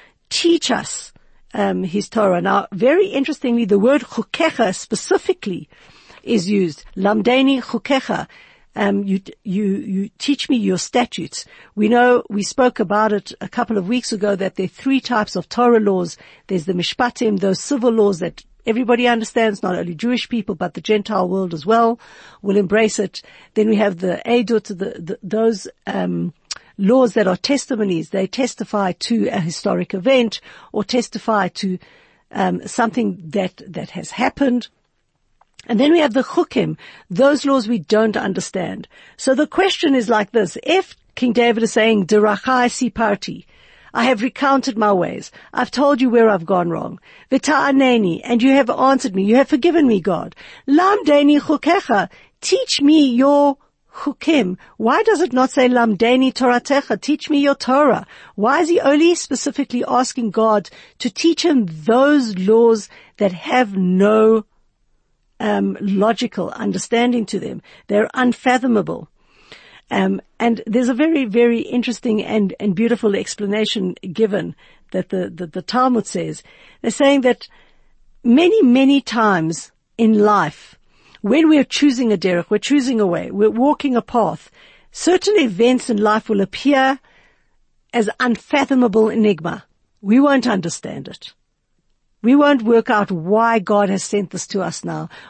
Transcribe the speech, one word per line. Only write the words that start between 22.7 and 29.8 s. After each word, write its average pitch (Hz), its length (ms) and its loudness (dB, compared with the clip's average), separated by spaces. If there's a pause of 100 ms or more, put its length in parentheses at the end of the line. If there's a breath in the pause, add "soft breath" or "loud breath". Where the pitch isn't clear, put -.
it. 190 220 -6 (320 loud breath)
Then 214 160 2
we 208 80 2
have 202 220 0
the 180 260 -4
Eidut, 233 420 0
the, 202 80 -10
the, 175 480 -10
those, 220 460 -2 (180)
um, 180 460 -4 (440 loud breath)
laws 233 360 4
that 208 140 2
are 185 100 -2
testimonies. 208 720 -2
They 190 180 -2
testify 208 640 -4
to 226 380 -2
a - 100 -4
historic 175 540 -4